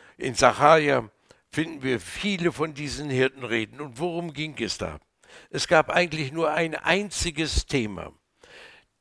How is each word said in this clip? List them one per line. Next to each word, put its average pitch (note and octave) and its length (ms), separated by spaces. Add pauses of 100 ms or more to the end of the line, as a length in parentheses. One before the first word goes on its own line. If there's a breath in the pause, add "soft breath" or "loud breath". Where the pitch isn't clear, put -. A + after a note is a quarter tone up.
(160 soft breath)
in B2 180
Sacharja C#3 760 (420 soft breath)
finden D#3+ 300
wir B2 180
viele F3 520
von D3+ 220
diesen C#3+ 360
Hirtenreden. B2 680
Und C3 180
worum E3+ 340
ging D3+ 300
es F#3+ 160
da? D#2+ 220 (500 loud breath)
Es - 160
gab D#3+ 240
eigentlich D#3 400
nur D#3 220
ein E3 240
einziges E3+ 880
Thema. G2+ 460 (880 loud breath)